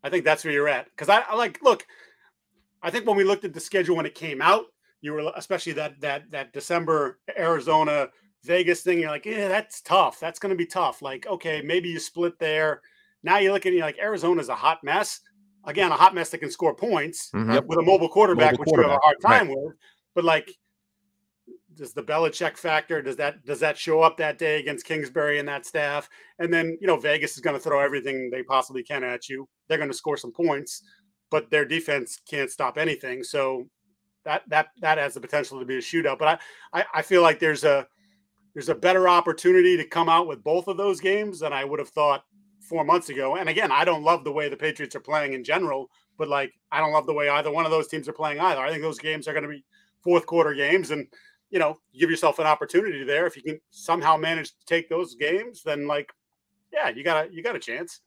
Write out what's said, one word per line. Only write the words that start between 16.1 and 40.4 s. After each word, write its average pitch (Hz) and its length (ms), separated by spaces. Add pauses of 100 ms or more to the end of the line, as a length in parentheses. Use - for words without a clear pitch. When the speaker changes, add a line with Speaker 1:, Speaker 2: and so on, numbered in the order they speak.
Speaker 1:
mess 170 160
that - 80
can 165 120
score - 240
points 156 600
Speaker 2:
Mm-hmm. 113 180
Speaker 3:
Yep. 135 140
Speaker 1:
with 165 120
a 165 40
mobile 170 260
quarterback, 170 440
Speaker 3:
Mobile 123 80
Speaker 1:
which 156 120
you 160 100
have 147 80
a 139 80
Speaker 3:
quarterback. 143 60
Speaker 1:
hard 147 160
time 202 280
Speaker 3:
Right. 135 80
Speaker 1:
with. 147 180 (400)
But, 175 100
like, 160 260 (1200)
does 147 200
the 143 80
Belichick 156 540
factor, 156 440
does 131 160
that, 147 300
does 135 140
that 151 180
show 160 240
up 165 160
that 151 200
day 151 220
against 139 240
Kingsbury 147 540
and 143 100
that 143 160
staff? 147 440 (300)
And 170 140
then, 165 280
you 196 60
know, 165 100
Vegas 147 380
is 143 60
gonna 143 180
throw 147 220
everything 135 500
they 127 120
possibly 131 400
can 139 200
at 123 260
you. 135 200 (200)
They're 160 100
gonna 139 160
score 143 220
some 120 160
points, 175 500 (480)
but 156 200
their 151 140
defense 147 640
can't 139 220
stop 131 260
anything. 135 480
So 131 440 (560)
that, 156 240
that, 151 200 (120)
that 156 180
has 139 160
the 131 60
potential 135 400
to 127 40
be 131 120
a 123 40
shootout. 147 380
But 156 220 (320)
I, 170 80
I, 208 40 (100)
I 156 80
feel 180 200
like 156 160
there's 151 260
a, 139 220 (640)
there's - 160
a 156 60
better 185 340
opportunity 175 680
to 151 80
come 165 240
out 175 160
with 139 180